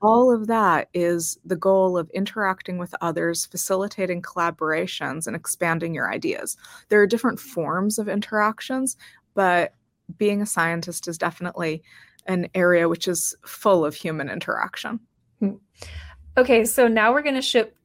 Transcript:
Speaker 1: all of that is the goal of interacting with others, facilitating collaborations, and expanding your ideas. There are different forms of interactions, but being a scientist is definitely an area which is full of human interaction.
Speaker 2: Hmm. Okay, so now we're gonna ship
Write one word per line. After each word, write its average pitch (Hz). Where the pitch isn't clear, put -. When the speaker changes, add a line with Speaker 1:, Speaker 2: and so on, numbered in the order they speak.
Speaker 1:
all 233
of 220
that 208
is 170
the 170
goal 190
of 165
interacting 190
with 180
others, 170
facilitating 185
collaborations, 160
and 110
expanding 165
your 127
ideas. -
There 208
are 208
different 226
forms 180
of 208
interactions, 220
but 180
being -
a 107
scientist 170
is 165
definitely 170
an 185
area 175
which 170
is -
full 180
of 151
human 151
interaction. -
Speaker 2:
Hmm. 196
Okay, 247
so 240
now 226
we're 294
gonna 269
ship 226